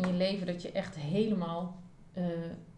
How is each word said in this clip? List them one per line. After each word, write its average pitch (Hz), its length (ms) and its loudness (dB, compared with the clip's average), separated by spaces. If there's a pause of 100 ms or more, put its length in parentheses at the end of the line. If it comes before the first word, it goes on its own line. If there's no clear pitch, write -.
je 180 60 4
leven 185 340 2
dat 175 140 -2
je - 100 -8
echt - 240 -4
helemaal, 175 800 0 (380)
eh, 180 100 -2 (540)